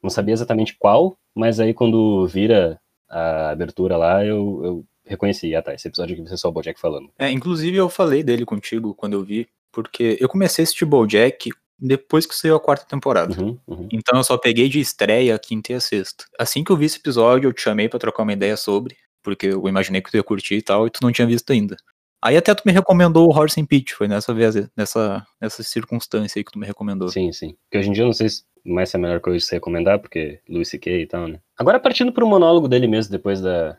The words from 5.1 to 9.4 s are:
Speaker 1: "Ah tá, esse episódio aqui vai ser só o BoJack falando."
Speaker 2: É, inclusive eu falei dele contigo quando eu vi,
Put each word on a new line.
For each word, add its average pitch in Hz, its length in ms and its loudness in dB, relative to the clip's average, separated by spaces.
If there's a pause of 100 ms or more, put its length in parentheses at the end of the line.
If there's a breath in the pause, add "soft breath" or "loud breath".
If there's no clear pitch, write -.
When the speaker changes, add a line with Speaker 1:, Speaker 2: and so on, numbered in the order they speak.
Speaker 1:
"Ah 82 60 0
tá, 73 120 -10
esse - 140 -14
episódio 87 260 -8
aqui 85 80 -10
vai 80 80 -16
ser 92 80 -10
só 90 120 -2
o - 20 -6
BoJack 80 280 -10
falando." 76 380 -6
Speaker 2:
É, 135 120 -4
inclusive 165 480 -4
eu 185 120 2
falei 156 340 0
dele 120 220 0
contigo 110 480 -6
quando 104 200 -8
eu 98 100 -2
vi, 104 240 -6 (240)